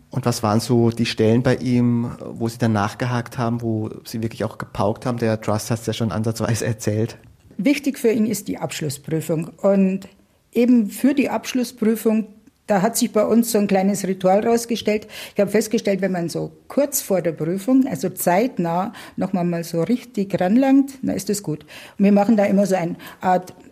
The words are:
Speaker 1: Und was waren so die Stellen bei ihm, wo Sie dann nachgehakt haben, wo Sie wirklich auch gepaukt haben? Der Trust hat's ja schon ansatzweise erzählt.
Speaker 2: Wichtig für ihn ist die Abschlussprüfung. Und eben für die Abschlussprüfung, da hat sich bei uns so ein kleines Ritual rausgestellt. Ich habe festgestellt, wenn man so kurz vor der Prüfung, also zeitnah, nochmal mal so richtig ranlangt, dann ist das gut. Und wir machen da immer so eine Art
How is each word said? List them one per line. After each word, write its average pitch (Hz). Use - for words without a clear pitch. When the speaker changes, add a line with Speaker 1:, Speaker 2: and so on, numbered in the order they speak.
Speaker 1:
Und 131
was 117
waren 107
so 117
die 113
Stellen 113
bei 127
ihm, 120
wo 113
Sie -
dann 113
nachgehakt 120
haben, 117
wo 110
Sie 113
wirklich 113
auch -
gepaukt -
haben? 120
Der 110
Trust 107
hat's 113
ja 110
schon 110
ansatzweise 110
erzählt. 110
Speaker 2:
Wichtig 269
für 226
ihn 220
ist 202
die 175
Abschlussprüfung. 156
Und 190
eben 240
für 262
die 277
Abschlussprüfung, 220
da 196
hat 226
sich 226
bei 214
uns 233
so 226
ein 202
kleines 190
Ritual 190
rausgestellt. 226
Ich -
habe 185
festgestellt, 202
wenn 190
man 170
so 156
kurz 285
vor 185
der 165
Prüfung, 196
also 185
zeitnah, 180
nochmal 185
mal 170
so 165
richtig 196
ranlangt, 269
dann -
ist -
das 202
gut. -
Und 196
wir 202
machen 202
da 202
immer 202
so 185
eine 175
Art 185